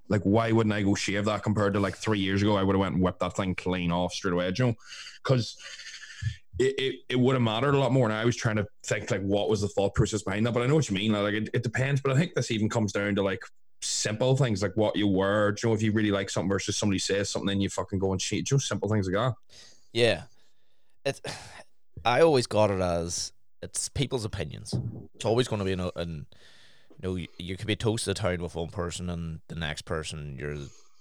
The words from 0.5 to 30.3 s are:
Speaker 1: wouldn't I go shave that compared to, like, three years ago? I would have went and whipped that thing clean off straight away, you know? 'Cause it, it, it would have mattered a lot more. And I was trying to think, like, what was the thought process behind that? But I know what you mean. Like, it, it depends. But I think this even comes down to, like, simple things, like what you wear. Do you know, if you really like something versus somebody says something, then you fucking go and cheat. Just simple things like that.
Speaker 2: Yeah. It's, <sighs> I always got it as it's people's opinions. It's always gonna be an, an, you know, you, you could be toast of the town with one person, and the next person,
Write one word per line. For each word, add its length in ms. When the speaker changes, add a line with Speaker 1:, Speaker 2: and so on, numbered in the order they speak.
Speaker 1:
wouldn't 200
I 80
go 140
shave 300
that 180
compared 300
to, 80
like, 160
three 220
years 220
ago? 140
I 80
would 120
have 40
went 160
and 80
whipped 160
that 160
thing 180
clean 380
off 220
straight 180
away, 240
you 100
know? 100
'Cause 340
it, 180
it, 180
it 100
would 140
have 80
mattered 320
a 60
lot 120
more. 140
And 80
I 120
was 100
trying 220
to 100
think, 240
like, 120
what 280
was 120
the 80
thought 260
process 260
behind 240
that? 60
But 100
I 60
know 80
what 120
you 80
mean. 180
Like, 200
it, 200
it 100
depends. 380
But 100
I 40
think 200
this 160
even 180
comes 220
down 240
to, 80
like, 180
simple 560
things, 240
like 160
what 180
you 120
wear. 440
Do 120
you 60
know, 60
if 60
you 100
really 200
like 180
something 200
versus 280
somebody 220
says 300
something, 180
then 120
you 100
fucking 300
go 120
and 100
cheat. 240
Just 220
simple 200
things 200
like 80
that. 180
Speaker 2:
Yeah. 320
It's, 180
<sighs> 420
I 160
always 260
got 240
it 80
as 540
it's 280
people's 340
opinions. 500
It's 100
always 220
gonna 180
be 80
an, 220
an, 320
you 80
know, 60
you, 120
you 200
could 100
be 80
toast 320
of 80
the 60
town 200
with 140
one 140
person, 400
and 380
the 80
next 260
person, 580